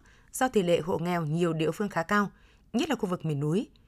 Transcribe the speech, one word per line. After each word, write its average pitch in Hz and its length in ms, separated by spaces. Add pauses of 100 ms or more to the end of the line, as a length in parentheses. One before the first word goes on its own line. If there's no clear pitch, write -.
(340)
do 262 140
tỷ 214 160
lệ 170 160
hộ 160 180
nghèo 170 280
nhiều 165 280
địa 160 180
phương 202 180
khá 165 140
cao, 208 280 (420)
nhất 311 160
là 262 60
khu 214 140
vực 175 160
miền 151 140
núi. 165 300 (180)